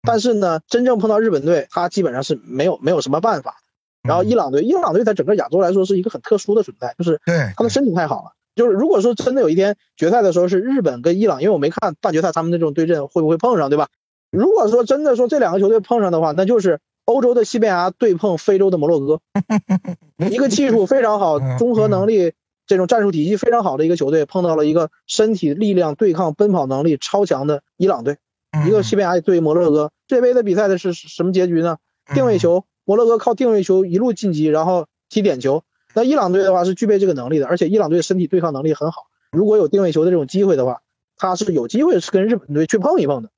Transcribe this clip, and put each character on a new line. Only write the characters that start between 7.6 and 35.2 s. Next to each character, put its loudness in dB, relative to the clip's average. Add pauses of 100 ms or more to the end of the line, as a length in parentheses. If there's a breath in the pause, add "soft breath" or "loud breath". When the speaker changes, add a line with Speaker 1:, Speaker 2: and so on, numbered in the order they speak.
Speaker 1:
的 0
身 0
体 0
太 -2
好 -6
了。 -20 (240)
就 2
是 2
如 0
果 2
说 0
真 -4
的 2
有 2
一 0
天 0 (220)
决 0
赛 2
的 2
时 0
候 2
是 0
日 -2
本 -2
跟 0
伊 2
朗， -2
因 0
为 2
我 0
没 0
看 -4
半 -2
决 2
赛 0
他 -4
们 -2
的 0
这 0
种 -2
对 0
阵 -2
会 -2
不 0
会 2
碰 0
上， 0
对 2
吧？ 0 (420)
如 2
果 2
说 2
真 0
的 2
说 0
这 0
两 2
个 0
球 2
队 4
碰 0
上 0
的 0
话， 0
那 2
就 2
是 0 (260)
欧 2
洲 2
的 2
西 -4
班 2
牙 0
对 0
碰 -2
非 0
洲 4
的 0
摩 0
洛 2
哥。 0 (520)
Speaker 2:
<laughs> -4
Speaker 1:
一 -2
个 2
技 0
术 4
非 2
常 2
好， 2
Speaker 2:
嗯， -4
Speaker 1:
综 2
合 2
能 0
力， 2
Speaker 2:
嗯。 -6 (320)
Speaker 1:
这 2
种 0
战 2
术 2
体 -2
系 0
非 -2
常 2
好 -2
的 2
一 0
个 2
球 -2
队， 2
碰 -4
到 0
了 2
一 0
个 0 (160)
身 0
体 -2
力 -2
量、 0
对 0
抗、 -2
奔 0
跑 0
能 -2
力 0
超 -2
强 -8
的 -4 (140)
伊 0
朗 -2
队。 -6 (340)
Speaker 2:
嗯。 -2
Speaker 1:
一 2
个 2
西 -4
班 0
牙 0
对 0
摩 0
洛 2
哥。 0 (180)
世 0
界 2
杯 2
的 2
比 -2
赛 0
的 0
是 -4
什 -10
么 0
结 0
局 0
呢？ -2 (320)
Speaker 2:
嗯。 -6
Speaker 1:
定 2
位 2
球， 0 (180)
摩 0
洛 2
哥 2
靠 0
定 0
位 0
球 2
一 -2
路 0
晋 -4
级， -2
然 0
后 -2 (220)
踢 -2